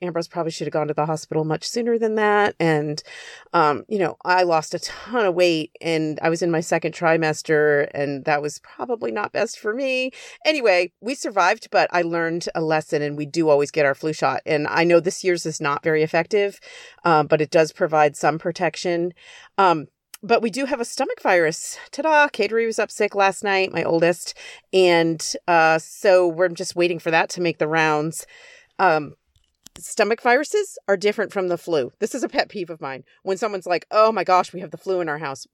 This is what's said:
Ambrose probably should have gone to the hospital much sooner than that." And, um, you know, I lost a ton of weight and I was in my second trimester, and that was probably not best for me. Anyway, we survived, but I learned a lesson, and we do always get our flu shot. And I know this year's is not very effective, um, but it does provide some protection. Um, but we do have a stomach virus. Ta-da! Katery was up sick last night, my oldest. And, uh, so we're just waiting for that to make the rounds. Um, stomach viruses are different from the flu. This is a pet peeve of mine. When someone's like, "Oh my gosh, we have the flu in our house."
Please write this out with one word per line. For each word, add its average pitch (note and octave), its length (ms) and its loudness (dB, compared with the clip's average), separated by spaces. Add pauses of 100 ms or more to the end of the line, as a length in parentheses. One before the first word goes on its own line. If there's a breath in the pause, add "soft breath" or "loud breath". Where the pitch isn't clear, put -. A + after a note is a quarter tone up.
Ambrose E3+ 240 -4
probably E3 240 -4
should D#3+ 160 -8
have C#3+ 40 -8
gone D3+ 160 -2
to D3+ 60 -2
the D3+ 140 0
hospital D#3 380 -4
much D#3 220 -4
sooner A#3 300 -2
than A3 160 -2
that." G#3 460 2
And, D#3 420 0 (500 loud breath)
um, D3+ 360 2
you A3 100 -2
know, F#3 260 -2
I F3+ 200 2
lost E3 320 0
a E3+ 40 -6
ton - 460 -4
of F3+ 80 2
weight E3+ 380 0 (100)
and D#3 400 -2
I E3 80 0
was E3+ 140 -2
in E3+ 80 0
my E3 100 0
second E3 320 -2
trimester, D#3 1000 2
and C#3 340 -6
that D3 180 0
was D3 160 -8
probably A#3+ 520 -8
not G#3 200 -4
best - 260 -4
for G#3+ 160 -4
me. C4 380 -4 (340 loud breath)
Anyway, G#3 460 2 (100)
we B3 140 -6
survived, G3 560 0
but F3 200 2
I F3 120 0
learned E3+ 500 -4
a E3 80 -4
lesson, D#3 400 -2
and D3 160 -6
we D3+ 80 -6
do D#3 240 0
always C#3+ 220 4
get D3+ 160 2
our C#3 80 0
flu D#3 180 -4
shot. C3+ 320 -2
And D3 220 -2
I E3 160 0
know E3+ 160 6
this D#3+ 240 -4
year's F3 240 -2
is D#3+ 120 -8
not C#3+ 240 -4
very D#3 200 2
effective, G3 560 0 (440 loud breath)
um, F3 220 4
but D#3 160 2
it D3 80 -4
does D#3+ 220 4
provide D3+ 440 2
some D#3 220 0
protection. F3 760 -4 (440 loud breath)
Um, E3+ 300 4 (340)
but A3 200 2
we A3+ 80 0
do C4 160 -4
have B3+ 160 -2
a A#3 40 -6
stomach F#4 360 -6
virus. E3+ 560 0 (140 loud breath)
Ta-da! D4 360 2
Katery A3+ 380 -2
was A3+ 120 -4
up G#3 140 -2
sick G#3 240 -2
last G3 260 2
night, G3 300 0
my D#3+ 120 -4
oldest. E3 500 0 (400 loud breath)
And, E3+ 520 4 (220)
uh, D#3+ 320 4
so F#3 480 2
we're E3+ 220 0
just E3+ 260 -10
waiting F3 240 0
for E3+ 100 -6
that E3 220 2
to F3+ 100 -6
make E3 160 -2
the D#3 100 -2
rounds. D#3 600 0 (520 loud breath)
Um, D#3 360 2 (600)
stomach G#3+ 440 -2
viruses C#4 560 0 (120)
are G3 80 2
different G3+ 340 -2
from F#3+ 160 -4
the F3 100 -2
flu. D#3 420 -2
This G#3+ 140 -4
is B3 100 -6
a A3 60 -2
pet - 200 -2
peeve F3+ 200 -10
of E3 120 -16
mine. C3+ 240 -10 (180 soft breath)
When F#3+ 140 -4
someone's G3+ 280 -6
like, F3 260 -2
"Oh A3 200 6
my F#3 140 -2
gosh, F#3 260 2
we F3+ 80 -12
have D#3+ 120 -12
the E3 60 -12
flu F#3+ 220 -2
in E3+ 80 -4
our D3+ 120 -4
house." C#3 340 -10